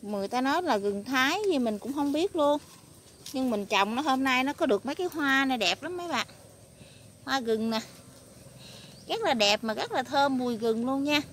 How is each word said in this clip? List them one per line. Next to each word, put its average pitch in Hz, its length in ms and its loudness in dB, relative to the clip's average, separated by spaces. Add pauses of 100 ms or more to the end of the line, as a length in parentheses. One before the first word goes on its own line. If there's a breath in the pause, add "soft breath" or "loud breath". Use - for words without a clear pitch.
Người 202 260 -4
ta 247 120 -2
nói 285 220 0
là 285 140 2
gừng 202 280 -2
Thái 262 340 2 (140)
gì 294 60 2
mình 220 200 0
cũng 226 140 -8
không 285 200 0
biết 339 240 0
luôn. 294 220 4 (760)
Nhưng 262 180 -2
mình 208 160 -2
trồng 202 280 2
nó 254 80 -2
hôm 269 220 2
nay 262 200 2
nó 285 80 -2
có 311 140 0
được 208 200 2
mấy 277 80 -4
cái 359 180 -4
hoa 277 320 2
này 262 140 0
đẹp 190 240 2
lắm 339 140 -8
mấy 349 120 -8
bạn. 247 180 -2 (960 loud breath)
Hoa 269 160 -2
gừng 226 300 0
nè. 220 100 0 (1300 loud breath)
Rất 453 120 -2
là 349 140 2
đẹp 214 300 2
mà 220 100 -2
rất 320 180 -4
là 302 100 0
thơm 277 360 2
mùi 247 180 -2
gừng 226 300 0
luôn 269 180 -2
nha. 294 160 2 (120)